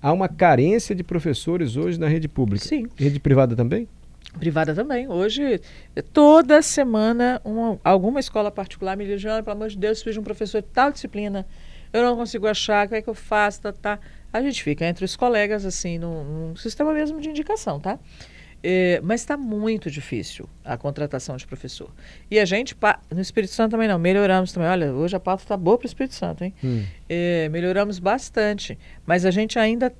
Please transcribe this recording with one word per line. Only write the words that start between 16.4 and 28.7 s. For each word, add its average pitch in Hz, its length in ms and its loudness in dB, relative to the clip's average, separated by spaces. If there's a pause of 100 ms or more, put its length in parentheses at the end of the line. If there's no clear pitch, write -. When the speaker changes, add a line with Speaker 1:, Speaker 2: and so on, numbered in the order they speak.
Speaker 2:
sistema 294 360 -2
mesmo 302 300 -2
de 311 80 -8
indicação, 302 500 -6
tá? 202 180 -6 (640)
É, 180 400 2
mas 220 220 -2
tá 294 100 -4
muito 220 560 -4
difícil 135 560 -10 (160)
a - 140 -8
contratação 143 640 -6
de - 80 -14
professor. - 440 -14 (400)
E 214 80 4
a 208 60 6
gente, 202 300 -2
pa-, - 260 2 (100)
no 175 100 -4
Espírito 190 340 -2
Santo 226 160 2
também 226 180 2
não, 185 100 2
melhoramos 185 540 4
também. 170 160 0
Olha, 170 240 2
hoje 165 240 -2
a 180 40 -2
pauta 190 260 -2
tá 208 100 -2
boa 190 220 4
pro 240 80 -6
Espírito 262 280 -6
Santo, 170 300 -6
hein? 190 80 -6 (100)
Speaker 1:
Hum. 120 200 -2 (260)
Speaker 2:
É, 170 400 0
melhoramos 185 500 0
bastante. 208 800 -2 (280)